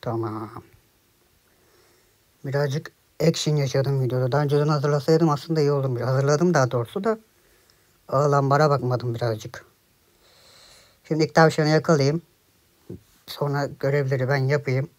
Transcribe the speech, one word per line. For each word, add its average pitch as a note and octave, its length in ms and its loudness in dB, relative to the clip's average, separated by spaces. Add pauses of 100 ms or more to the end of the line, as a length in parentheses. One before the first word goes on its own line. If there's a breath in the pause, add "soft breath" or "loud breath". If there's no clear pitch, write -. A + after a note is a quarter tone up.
Tamam. A2 600 -8 (1800 soft breath)
Birazcık C#3+ 460 -4 (300)
action D#3 340 2
yaşadım C3+ 460 0
videoda. B2+ 300 0
Daha C#3+ 120 2
önceden D3 240 2
hazırlasaydım D3+ 640 2
aslında D#3 320 -2
iyi C#3+ 100 2
olurmuş. C3 300 -2
Hazırladım C#3 520 2
daha C3 180 2
doğrusu B2+ 320 -4
da. A3 160 0 (880 soft breath)
Ağlambara C#3+ 600 2
bakmadım B2+ 460 -2
birazcık. A2+ 500 -6 (1400 soft breath)
Şimdi D#3 160 0
ilk D3+ 120 -4
tavşanı D#3 340 4
yakalayayım. D#3 520 2 (1040)
Sonra C#3+ 380 -4 (140)
görevleri C3+ 480 0
ben C#3 100 0
yapayım. C3+ 600 -2